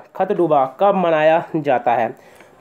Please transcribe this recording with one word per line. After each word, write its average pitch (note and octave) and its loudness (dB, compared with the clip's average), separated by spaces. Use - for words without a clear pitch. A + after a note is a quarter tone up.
खतडुबा E3+ 0
कब G3 2
मनाया D#3+ 2
जाता B2 -2
है? A#2+ -2